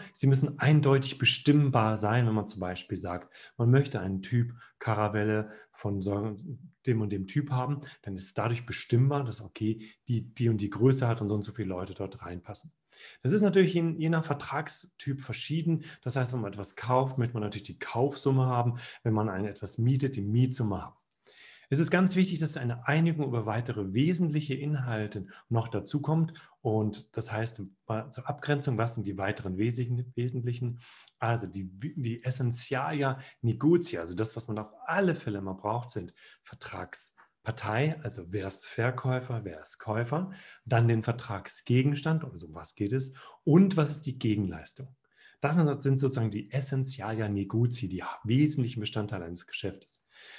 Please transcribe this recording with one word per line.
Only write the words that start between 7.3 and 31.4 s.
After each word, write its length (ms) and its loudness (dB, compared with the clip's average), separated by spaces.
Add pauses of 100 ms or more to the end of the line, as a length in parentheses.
haben, 300 -2 (220)
dann 140 -10
ist 80 -10
es 100 -14
dadurch 320 -2
bestimmbar, 580 2
dass, 160 -6
okay, 400 -4 (280)
die, 260 -2
die 160 2
und 100 2
die 80 0
Größe 400 4
hat 140 0
und 60 0
so 60 0
und 80 0
so 100 -12
viele 160 -6
Leute 260 -6
dort 260 -8
reinpassen. 540 -12 (480)
Das 100 0
ist 100 4
natürlich 320 6
in, 240 0
je 120 2
nach 140 2
Vertragstyp 1000 -6
verschieden. 600 -2 (180)
Das 140 -4
heißt, 180 0
wenn 80 -2
man 100 -4
etwas 240 -10
kauft, 400 2
möchte 160 0
man 120 -4
natürlich 220 -6
die 120 -14
Kaufsumme 680 2
haben. 340 2 (260)
Wenn 100 2
man 160 2
ein, 160 -2
etwas 320 -8
mietet, 380 2
die 60 -2
Mietsumme 600 2
haben. 140 -14 (760)
Es 80 2
ist 120 2
ganz 260 4
wichtig, 220 2
dass 180 -2
eine 320 -4
Einigung 380 4
über 180 0
weitere 480 -2
wesentliche 640 2
Inhalte 720 -4 (240)
noch 180 0
dazukommt. 640 0 (300)
Und 520 -2
das 160 -6
heißt, 320 -4 (240)
mal 240 -4
zur 160 -14
Abgrenzung, 520 -2
was 160 0
sind 120 -6
die 120 -6
weiteren 400 -4
wesentlichen, 580 -2
wesentlichen? 640 -4 (400)
Also 280 0